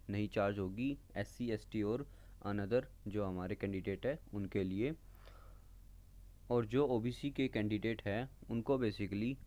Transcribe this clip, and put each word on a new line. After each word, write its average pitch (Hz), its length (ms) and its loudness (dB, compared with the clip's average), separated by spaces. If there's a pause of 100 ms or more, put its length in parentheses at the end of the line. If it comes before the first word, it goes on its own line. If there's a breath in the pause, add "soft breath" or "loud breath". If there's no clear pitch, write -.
नहीं 104 180 2
चार्ज 101 320 2
होगी 113 380 0 (180)
एससी, 113 360 -2
एसटी 107 320 0
और 120 240 0 (400 loud breath)
another 101 380 2 (220)
जो 101 180 0
हमारे 92 300 -2
कैंडिडेट 98 500 -2
है 147 140 0 (140)
उनके 101 300 2
लिए। 101 300 2 (1600 loud breath)
और 120 140 6
जो 131 220 4
ओबीसी 123 440 0
के 131 160 2
कैंडिडेट 110 540 2
हैं 113 280 0 (200)
उनको 117 280 2
basically 107 580 0 (120)